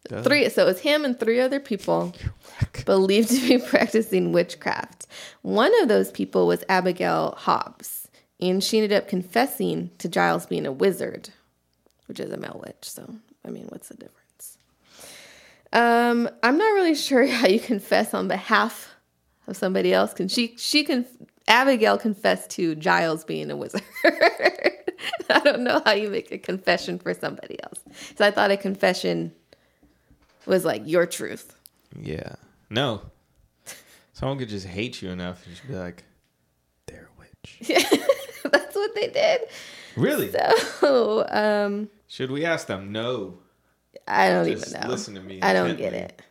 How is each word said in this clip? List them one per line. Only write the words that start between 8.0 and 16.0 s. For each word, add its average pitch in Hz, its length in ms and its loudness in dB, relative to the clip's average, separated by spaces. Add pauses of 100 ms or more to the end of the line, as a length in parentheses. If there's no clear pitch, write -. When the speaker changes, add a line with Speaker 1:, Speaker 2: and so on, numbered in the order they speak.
Speaker 2:
and 185 240 0
she 220 160 2
ended 214 140 2
up 196 140 0
confessing 180 920 -2
to 175 100 -6
Giles 170 380 0
being 160 180 -4
a 143 60 -6
wizard, - 580 -2 (760)
which - 120 -14
is - 120 -8
a - 60 -10
male - 280 -12
witch. - 240 -18
So, - 260 -16 (300)
I - 60 -14
mean, - 180 -14
what's - 200 -18
the - 80 -20
difference? - 600 -20 (1160)
Um, 233 560 4 (140)